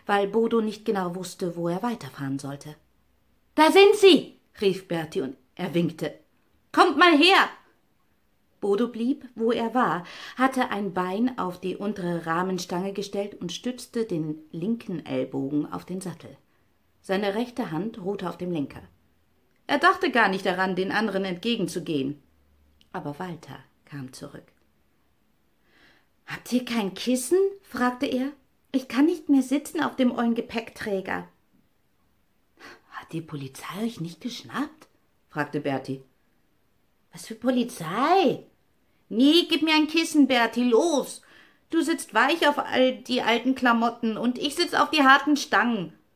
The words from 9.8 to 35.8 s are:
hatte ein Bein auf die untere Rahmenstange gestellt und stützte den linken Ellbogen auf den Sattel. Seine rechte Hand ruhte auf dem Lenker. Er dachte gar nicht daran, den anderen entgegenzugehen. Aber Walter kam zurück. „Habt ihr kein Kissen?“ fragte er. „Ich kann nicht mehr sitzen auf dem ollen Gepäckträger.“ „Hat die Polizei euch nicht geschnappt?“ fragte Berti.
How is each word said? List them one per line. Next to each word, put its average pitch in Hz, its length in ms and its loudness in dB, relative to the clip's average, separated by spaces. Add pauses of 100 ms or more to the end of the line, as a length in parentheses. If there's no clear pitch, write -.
hatte 262 340 0
ein 202 240 -4
Bein 196 440 -2
auf 180 220 -6
die 180 160 -6
untere 175 500 -4
Rahmenstange 180 680 -4
gestellt 202 420 -6
und 180 180 -10
stützte 247 520 -8
den 156 340 -4 (120)
linken 180 540 -6
Ellbogen 135 680 -4
auf 175 120 -10
den 185 160 -10
Sattel. 160 360 -14 (640)
Seine 196 340 -2
rechte 233 360 -6
Hand 190 320 -6
ruhte 190 260 -6
auf 170 100 -10
dem 180 120 -6
Lenker. 143 320 -6 (840)
Er 285 120 0
dachte 349 320 2
gar 220 180 4
nicht 190 180 -4
daran, 185 300 -2
den 190 160 -2
anderen 196 320 -2
entgegenzugehen. 170 960 -4 (720)
Aber 151 260 -10
Walter 170 400 -12 (260)
kam 135 280 -14
zurück. - 400 -18 (1700)
„Habt - 280 -10
ihr 247 120 0
kein 214 300 -4
Kissen?“ 254 440 0 (240)
fragte 247 440 -2
er. 262 260 -2 (400)
„Ich 262 160 -2
kann 269 180 4
nicht 349 220 -2
mehr 277 140 6
sitzen 285 400 -4
auf 254 140 -4
dem 247 160 4
ollen 233 220 0
Gepäckträger.“ 196 920 -6 (1600)
„Hat - 220 -16
die 160 80 -6
Polizei 156 640 -10
euch 226 160 -6
nicht 170 200 -10
geschnappt?“ - 680 -10 (400)
fragte 147 320 -6
Berti. 135 420 -6 (1080)